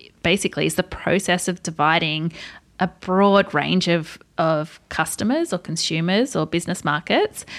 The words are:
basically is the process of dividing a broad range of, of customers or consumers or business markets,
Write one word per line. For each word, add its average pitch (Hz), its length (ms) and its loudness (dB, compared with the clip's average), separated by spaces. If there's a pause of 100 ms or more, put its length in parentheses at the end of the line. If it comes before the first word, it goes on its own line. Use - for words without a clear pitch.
(220)
basically 170 440 0
is 160 100 -2
the - 80 0
process - 640 0
of 175 160 -6
dividing 160 680 0 (460)
a - 80 2
broad 196 680 2
range 160 360 0
of, 170 280 0 (220)
of 160 420 0 (100)
customers 247 600 -2
or 185 60 -2
consumers 175 760 -2
or 156 100 0
business 170 380 -4
markets, 208 600 0 (140)